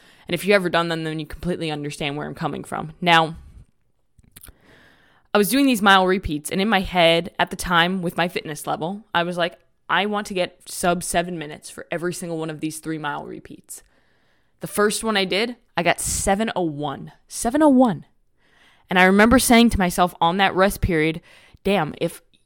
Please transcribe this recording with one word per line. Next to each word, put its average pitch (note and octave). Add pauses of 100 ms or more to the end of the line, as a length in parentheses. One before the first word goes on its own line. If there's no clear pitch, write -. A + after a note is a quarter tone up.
(280)
And F3
if E3+
you G3+
ever F#3
done E3+
them, D#3+
then D#3
you D3+
completely E3
understand D3
where D3
I'm D3+
coming D3
from. -
Now, E3 (2000)
I G#3
was G3+
doing C4+
these B3
mile G3
repeats, F3
and F#3+
in G3
my G3+
head E3+
at F3
the G3
time F3+
with F3
my E3+
fitness -
level, F3+
I E3+
was F3
like, F3 (280)
"I F3+
want G#3
to G#3
get -
sub F3
seven F3
minutes D3+
for -
every F3
single E3+
one D#3+
of D3+
these D#3
three D#3+
mile D3
repeats." - (760)
The F3
first G#3
one A3
I G3
did, A3 (180)
I F3
got E3+
seven G#3
oh F3+
one. D3 (160)
Seven A#3+
oh D#4
one. B3 (840)
And -
I F3+
remember G#3
saying A#3
to -
myself F3+
on E3+
that G3
rest G3
period, D#3+ (420)
"Damn, F3+
if - (220)